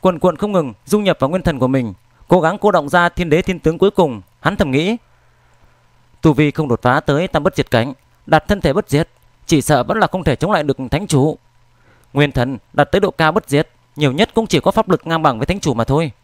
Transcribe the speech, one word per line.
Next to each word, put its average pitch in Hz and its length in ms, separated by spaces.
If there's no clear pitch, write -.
cuồn 180 180
cuộn 175 160
không 208 160
ngừng 151 220
dung 208 180
nhập 185 160
vào 135 100
nguyên 180 120
thần 151 180
của 127 80
mình, 127 260
cố 175 140
gắng 165 160
cô 202 140
động 151 180
ra 175 200
thiên 175 200
đế 156 120
thiên 180 180
tướng 160 180
cuối 185 140
cùng. 131 300
Hắn 175 160
thầm 170 160
nghĩ, 170 260
"Tu 156 120
vi 147 180
không 151 160
đột 117 140
phá 127 180
tới 160 280
tam 151 160
bất - 120
diệt - 160
cảnh, 120 220
đặt - 220
thân 202 140
thể 143 120
bất 196 160
diệt, 147 200
chỉ 147 160
sợ 131 220
vẫn 190 160
là 185 80
không 185 160
thể 143 120
chống 170 160
lại 170 120
được 139 140
thánh 180 160
chủ." 147 300
Nguyên 143 180
thần 127 260
đặt 147 100
tới 190 180
độ 190 100
cao 160 200
bất - 180
diệt, 143 200
nhiều 143 160
nhất 170 220
cũng 226 140
chỉ - 120
có - 120
pháp - 180
lực 165 180
ngang 165 140
bằng 135 180
với 113 60
thánh 190 140
chủ 147 140
mà 113 100
thôi. 139 280